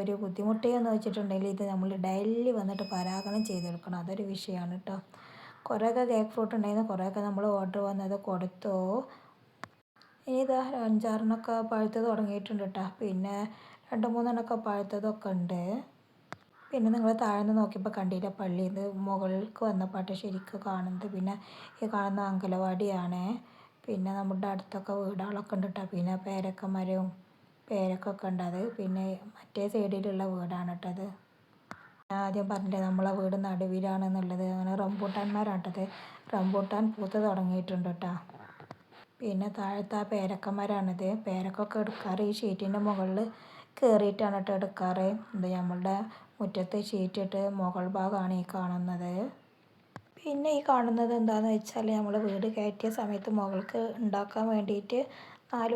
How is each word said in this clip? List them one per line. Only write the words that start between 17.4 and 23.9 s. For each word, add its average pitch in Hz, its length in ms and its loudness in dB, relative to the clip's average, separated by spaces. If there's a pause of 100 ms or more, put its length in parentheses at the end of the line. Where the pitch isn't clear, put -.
നോക്കിയപ്പോൾ 208 400 2
കണ്ടില്ലേ 185 420 0
പള്ളി, 185 320 0
ഇത് 196 100 -4 (240)
മുകളിലേക്ക് 196 640 0
വന്നപ്പോൾ 190 540 0
ശരിക്കും 190 440 -6
കാണുന്നത്. 185 480 -2
പിന്നെ 190 220 0 (460)
ഈ 220 120 -2
കാണുന്ന 202 380 0
അങ്കലവാടിയാണ്. 185 880 0 (640)
പിന്നെ 190 320 -2